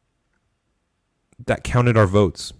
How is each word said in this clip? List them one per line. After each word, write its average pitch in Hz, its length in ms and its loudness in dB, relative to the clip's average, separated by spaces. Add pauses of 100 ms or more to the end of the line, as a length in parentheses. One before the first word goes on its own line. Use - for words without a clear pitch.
(1500)
that - 180 -4
counted 120 340 0
our 107 100 4
votes 98 520 -2